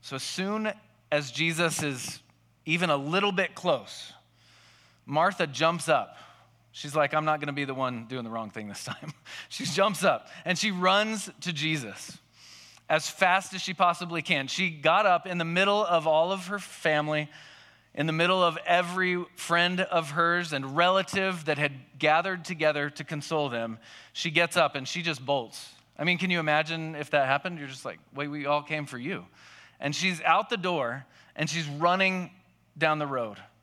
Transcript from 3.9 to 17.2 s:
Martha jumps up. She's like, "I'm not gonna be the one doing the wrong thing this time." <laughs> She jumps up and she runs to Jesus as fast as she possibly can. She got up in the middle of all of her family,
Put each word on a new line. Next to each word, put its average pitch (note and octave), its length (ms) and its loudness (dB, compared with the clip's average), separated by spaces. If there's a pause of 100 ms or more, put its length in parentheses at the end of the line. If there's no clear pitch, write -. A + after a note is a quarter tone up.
Martha E3 400 2
jumps D#3 420 0
up. C3 300 2 (540)
She's C#3+ 220 -12
like, D3 200 2
"I'm D#3 100 2
not D#3 160 2
gonna D3 120 -4
be C#3 120 -2
the C3+ 100 -6
one B2 320 -4
doing B2+ 160 -6
the A2+ 80 -10
wrong A2+ 200 -6
thing G#2+ 180 -10
this G2+ 160 -12
time." - 340 -10
<laughs> - 300 -16
She - 160 -10
jumps F#3 400 2
up C#3+ 240 2 (160)
and F3+ 120 0
she G#3+ 140 0
runs G3 580 2 (120)
to F3 120 -4
Jesus C#3+ 680 -4 (680)
as D#3 220 2
fast F#3 440 2
as F#3 80 -6
she F#3+ 120 -6
possibly E3+ 480 0
can. C#3+ 240 0
She F#3 240 -2
got D#3+ 360 2
up F3 200 4
in F3+ 120 -4
the E3+ 60 0
middle G3 400 2
of E3+ 220 2
all D#3+ 240 4
of F#3+ 160 -4
her G3 140 -6
family, D3+ 680 0 (680)